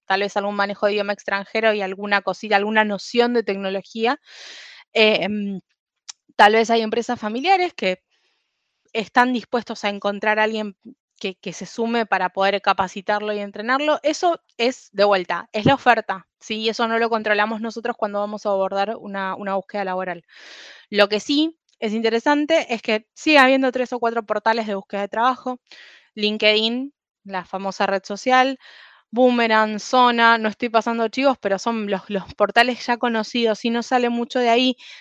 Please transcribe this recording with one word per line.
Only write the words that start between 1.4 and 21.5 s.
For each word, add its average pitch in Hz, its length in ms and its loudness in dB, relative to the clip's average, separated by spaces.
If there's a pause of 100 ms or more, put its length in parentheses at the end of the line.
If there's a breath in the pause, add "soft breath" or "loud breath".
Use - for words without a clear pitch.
y 208 80 -4
alguna 196 400 -2
cosita, 202 360 -2
alguna 214 280 2
noción 240 480 0
de 233 100 0
tecnología. 196 800 -4 (720 loud breath)
Eh, 214 300 4
em, 202 380 -6 (760)
tal 208 180 8
vez 226 160 4
hay 226 120 2
empresas 220 360 -4
familiares 320 560 0
que 185 280 -4 (880)
están 247 400 2
dispuestos 226 520 -4
a 208 40 -2
encontrar 202 500 -2
a 214 60 2
alguien 214 320 -4 (420)
que, 190 180 -6
que - 160 -12
se 185 140 -12
sume 226 400 -2
para 185 240 -2
poder 196 320 0
capacitarlo 202 680 -2
y 208 80 -4
entrenarlo. 247 640 -2
Eso 320 380 0 (160)
es, 240 360 -4
de 196 120 2
vuelta, 185 480 0
es 208 140 -4
la 277 80 6
oferta, 220 520 0 (140)
¿sí? 220 200 -8
Y 220 100 -2
eso 226 180 -2
no 226 100 0
lo 226 120 0
controlamos 214 500 0
nosotros 233 360 -6
cuando 202 240 -4
vamos 208 260 -6
a 208 40 0
abordar 196 460 -2
una, 196 380 -8
una 196 220 -6
búsqueda 196 280 -6
laboral. 185 400 -6 (640 loud breath)
Lo 202 180 4
que 208 120 0
sí 302 380 0 (220)